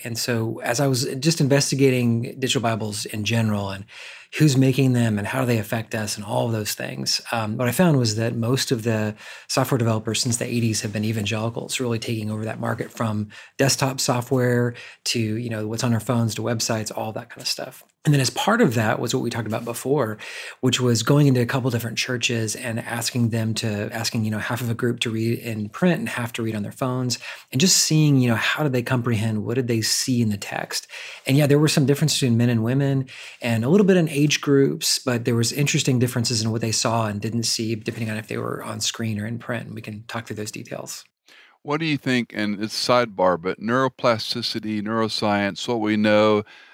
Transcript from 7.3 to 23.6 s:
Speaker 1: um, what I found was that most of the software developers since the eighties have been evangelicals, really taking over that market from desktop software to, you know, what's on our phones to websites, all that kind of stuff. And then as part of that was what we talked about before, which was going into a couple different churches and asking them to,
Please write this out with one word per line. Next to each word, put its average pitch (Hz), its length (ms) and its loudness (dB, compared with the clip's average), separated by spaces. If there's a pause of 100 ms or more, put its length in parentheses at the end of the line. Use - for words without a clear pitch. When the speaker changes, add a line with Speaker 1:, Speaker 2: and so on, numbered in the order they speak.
Speaker 1:
um, 110 260 -2
what 123 100 0
I 120 40 0
found 170 260 6
was 117 200 2
that 117 180 -2
most 120 360 0
of 117 120 -2
the 107 320 0 (320)
software 131 320 2
developers 110 420 0
since 120 160 0
the 120 80 -4
eighties 117 360 0
have 104 120 -6
been 107 120 -2
evangelicals, 110 760 -4
really 120 180 -2
taking 110 320 -4
over 107 160 -4
that 117 140 -8
market 117 320 -4
from 107 380 -4 (280)
desktop 131 420 2
software 123 760 2 (300)
to, - 140 -2
you 113 300 -2
know, 107 180 -6
what's 117 160 -4
on 120 100 2
our 113 60 2
phones 117 360 0
to 110 80 -4
websites, 113 520 -2
all 110 180 -4
that 117 160 -10
kind - 120 -18
of 123 60 -6
stuff. - 360 -8 (200)
And 151 100 4
then 143 80 4
as 123 80 0
part 226 320 2
of 147 140 4
that 113 240 0
was 123 160 -2
what 131 80 0
we 120 80 -4
talked 113 160 -6
about 117 180 -4
before, 120 540 -4 (420)
which 127 180 2
was 120 220 2
going 143 240 6
into 127 160 4
a 120 60 2
couple 127 240 0
different 110 260 -4
churches 113 580 -2
and 117 240 -6
asking 117 500 -2
them 110 260 -2
to, 107 360 -4